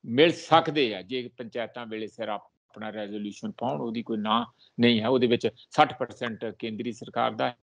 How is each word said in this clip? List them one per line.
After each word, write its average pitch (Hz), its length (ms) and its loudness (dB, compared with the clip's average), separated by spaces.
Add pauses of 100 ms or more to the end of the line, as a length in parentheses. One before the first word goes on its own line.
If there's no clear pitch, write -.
ਮਿਲ 143 260 6
ਸਕਦੇ 151 640 2
ਆ 92 60 -8
ਜੇ 120 360 -8
ਪੰਚਾਇਤਾਂ 117 480 -8
ਵੇਲੇ 110 220 -8
ਸਿਰ 110 200 -10
ਆਪਣਾ 107 640 -10
ਰੈਜ਼ੋਲੂਸ਼ਨ 104 600 -8
ਪਾਉਣ, 135 300 -6
ਉਹਦੀ 117 220 -6
ਕੋਈ 113 140 -4
ਨਾ 110 280 0 (340)
ਨਹੀਂ 117 220 6
ਹੈ। - 60 -2
ਉਹਦੇ 127 200 4
ਵਿੱਚ 113 280 2
ਸੱਠ - 440 2
ਪਰਸੈਂਟ 120 460 -6
ਕੇਂਦਰੀ 110 460 -6
ਸਰਕਾਰ 120 400 -2
ਦਾ 123 320 -4